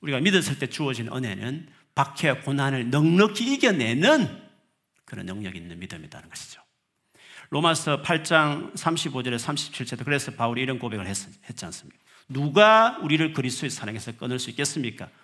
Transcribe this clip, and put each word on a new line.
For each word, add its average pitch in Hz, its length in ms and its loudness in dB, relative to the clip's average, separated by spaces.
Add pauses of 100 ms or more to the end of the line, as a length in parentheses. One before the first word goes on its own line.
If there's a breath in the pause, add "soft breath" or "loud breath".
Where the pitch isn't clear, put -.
우리가 139 200 -2
믿었을 190 380 2
때 127 80 -4
주어진 120 440 -4
은혜는 113 580 -6 (260 soft breath)
박해와 139 460 0
고난을 135 480 0
넉넉히 202 640 4
이겨내는 185 880 4 (640)
그런 98 200 -12
능력이 95 320 -8
있는 85 220 -14
믿음이라는 78 500 -16
것이죠. - 320 -16 (880 loud breath)
로마서 151 520 0
팔 160 220 0
장 151 520 2
삼십오 160 460 -2
절에 120 160 -2
삼십칠 139 480 -6
절도 117 200 -10
그래서 139 260 -2
바울이 117 300 -2
이런 131 180 -4
고백을 110 260 -6
했-, 98 240 -8 (200)
했지 113 160 -12
않습니까? - 360 -16 (280 soft breath)
"누가 208 720 6
우리를 156 320 0
그리스도의 131 360 -4
사랑에서 113 440 -8
끊을 123 260 -6
수 - 100 -8
있겠습니까? 120 600 -4 (140 soft breath)